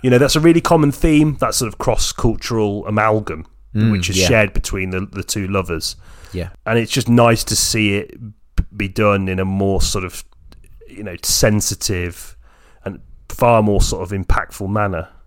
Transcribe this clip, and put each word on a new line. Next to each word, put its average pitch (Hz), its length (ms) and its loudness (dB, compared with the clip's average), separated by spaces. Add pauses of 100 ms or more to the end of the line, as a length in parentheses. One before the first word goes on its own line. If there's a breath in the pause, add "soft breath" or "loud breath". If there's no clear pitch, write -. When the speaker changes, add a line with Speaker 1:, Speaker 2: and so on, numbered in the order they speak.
Speaker 1:
you 131 80 0
know, 123 80 6
that's 135 180 4
a 156 60 2
really 165 200 6
common 156 300 2
theme, 151 480 2
that 117 160 -2
sort 120 140 -2
of - 80 -14
cross-cultural 110 1080 -2
amalgam, 107 580 0 (300)
Speaker 2:
Mm, 110 160 2
Speaker 1:
which 90 180 -2
is 92 100 0
Speaker 2:
yeah. 92 80 2
Speaker 1:
shared 107 260 2
between 95 360 -2
the, 92 120 -4 (100)
the 95 120 -10
two 101 240 -6
lovers. 87 480 -4 (380 soft breath)
Speaker 2:
Yeah. 87 160 -8 (160)
Speaker 1:
And 117 140 0
it's 113 120 -4
just - 160 -2
nice 117 380 4
to 110 100 -4
see 104 420 0
it - 220 -10 (360)
b-, - 80 0 (120)
be 101 120 -4
done 98 420 0
in 92 100 -4
a 95 60 0
more 95 340 0
sort 95 260 0
of, - 180 -14 (640)
you 95 160 -16
know, 107 180 -12
sensitive 98 1120 -2 (480 soft breath)
and 98 160 -10 (300)
far 117 320 2
more 104 200 2
sort 92 200 0
of 90 80 -8 (100)
impactful - 500 -2
manner. 101 400 -2 (180)